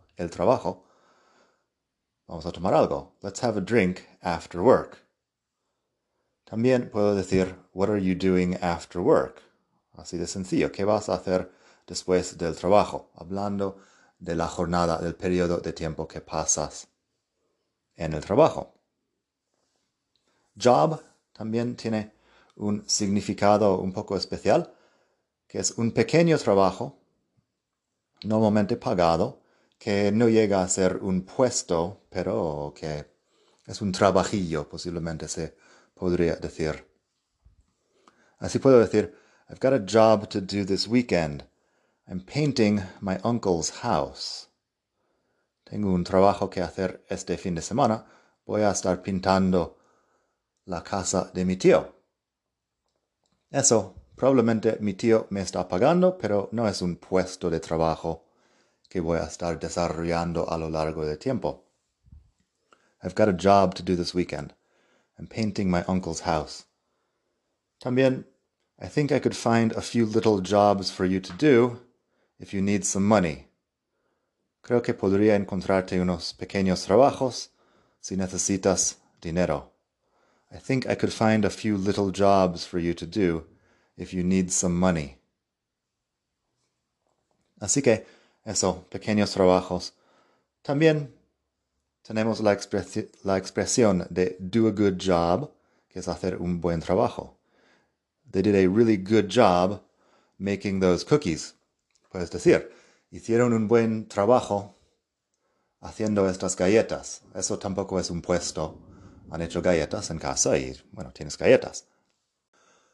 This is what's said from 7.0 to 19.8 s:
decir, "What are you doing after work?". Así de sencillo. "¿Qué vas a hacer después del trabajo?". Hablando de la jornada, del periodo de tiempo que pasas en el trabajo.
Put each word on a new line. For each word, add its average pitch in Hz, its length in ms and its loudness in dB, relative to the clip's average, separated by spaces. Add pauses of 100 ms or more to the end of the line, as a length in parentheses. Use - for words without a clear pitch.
decir, 92 420 0 (180)
"What 98 160 0
are 104 120 0
you 92 120 0
doing 90 480 0
after 87 400 -4
work?". 98 400 0 (500)
Así 85 240 -14
de 85 100 -6
sencillo. 92 460 -2
"¿Qué 98 120 -6
vas 104 240 0
a 95 60 -2
hacer 92 380 -4 (340)
después 90 520 -2
del 82 160 -4
trabajo?". - 600 0
Hablando 98 640 -8 (400)
de 85 160 -8
la 82 140 -2
jornada, 85 500 -2
del 82 160 -6
periodo 90 440 -2
de 82 140 -6
tiempo 80 360 -8
que 80 140 -16
pasas 78 640 -6 (1080)
en 80 180 -6
el 76 100 -8
trabajo. - 480 0 (1900)